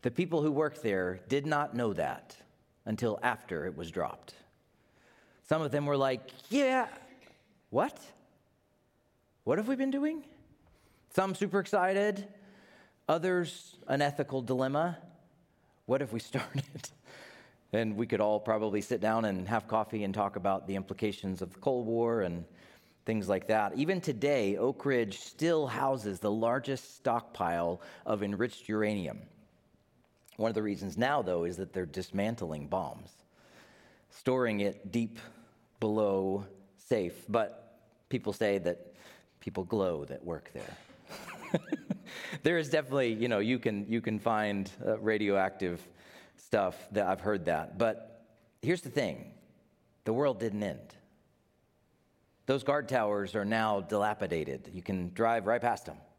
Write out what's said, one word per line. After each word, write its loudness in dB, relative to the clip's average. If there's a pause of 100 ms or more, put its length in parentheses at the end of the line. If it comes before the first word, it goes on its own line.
The 0
people 2
who 4
worked 0
there 0
did 0
not 0
know 2
that -4 (480)
until -2
after -2
it -6
was -8
dropped. -6 (1040)
Some 0
of -2
them 0
were 2
like, 0 (200)
"Yeah, 2 (840)
what? 0 (1400)
What 2
have -2
we 0
been -2
doing?" -2 (920)
Some 2
super 0
excited, 2 (840)
others 0 (120)
an 2
ethical 0
dilemma. 0 (880)
What 2
if -6
we -2
<laughs> -12
started? -6 (840)
And 0
we 0
could 0
all 2
probably 0
sit -2
down 4
and -2
have 0
coffee 0
and -2
talk 0
about 0
the -4
implications -4
of -8
the -20
Cold 0
War 2
and -2 (580)
things 0
like 2
that. 2
Even 2
today, 2
Oak 0
Ridge 2
still 0
houses 0
the 0
largest 0
stockpile 0 (240)
of 0
enriched -4
uranium. -2 (1160)
One 0
of -2
the 0
reasons -4
now, 2
though, 0
is -4
that -8
they're -2
dismantling -4
bombs, -4 (1040)
storing 2
it -2
deep 0 (640)
below 2 (320)
safe. -2
But 0 (280)
people -2
say 2
that -2 (460)
people -6
glow 0
that -12
work -8
there. -12 (760)
<laughs> 2 (840)
There 6
is 0
definitely, 4
you 0
know, 4
you 2
can, 0
you 2
can 0
find, 0 (160)
uh, 2
radioactive 2 (520)
stuff 0 (160)
that 2
I've 0
heard 0
that. 0
But -2 (360)
here's 0
the -12
thing. -2 (720)
The 0
world 2
didn't -2
end. -6 (1500)
Those 2
guard 0
towers 2
are 2
now 2
dilapidated. 0
You -8
can -2
drive 2
right 2
past 0
them. -12 (220)